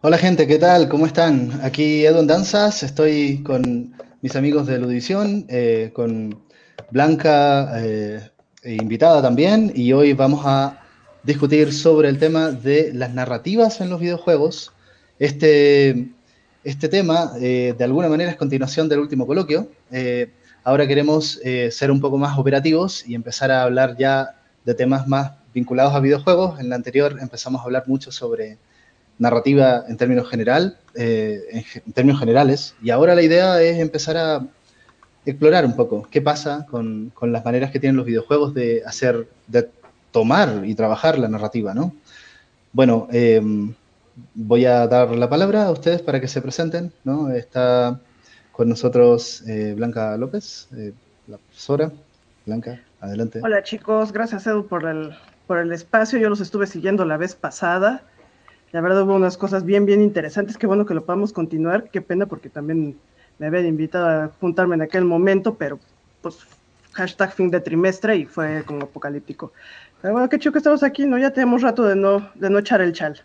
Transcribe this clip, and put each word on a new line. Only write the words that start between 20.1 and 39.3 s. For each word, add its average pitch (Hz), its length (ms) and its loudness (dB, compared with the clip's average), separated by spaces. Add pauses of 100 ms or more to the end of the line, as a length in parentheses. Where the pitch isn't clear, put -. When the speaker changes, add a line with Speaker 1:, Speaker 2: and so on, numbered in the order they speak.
Speaker 1:
ahora 143 240 2
queremos, 147 560 0
eh, 127 260 -2
ser 139 220 -2
un 139 100 2
poco 139 160 -2
más 143 220 -2
operativos 156 680 0
y 120 60 -10
empezar 117 380 -4
a 131 100 2
hablar 127 340 0
ya 135 460 -2 (240)
de 120 80 0
temas 131 340 0
más 139 260 -2 (200)
vinculados 127 400 2
a 143 60 2
videojuegos. 151 600 2
En 123 100 -8
la 123 80 -4
anterior 139 440 0
empezamos 131 400 -8
a 120 40 -14
hablar 127 200 -4
mucho 135 260 -4
sobre 110 460 -8 (600)
narrativa 120 680 4
en 113 100 -10
términos 123 320 0
general, 127 480 0 (180)
eh, 110 460 -2 (100)
en 110 120 -10
ge-, - 220 -18
en 110 60 -16
términos 139 300 2
generales, 135 600 2
y 113 80 -4
ahora 160 240 4
la 170 80 6
idea 175 400 4
es 170 160 2
empezar 156 380 -4
a 156 320 -2 (800)
explorar 151 400 4
un 120 100 0
poco 107 340 -2
qué 147 120 0
pasa 147 500 -4
con, 113 420 -8
con 120 200 -4
las 113 100 -6
maneras 123 260 -2
que 139 120 -6
tienen 135 160 2
los 127 80 -2
videojuegos 135 480 -2
de 117 320 -2
hacer, 117 420 -2 (200)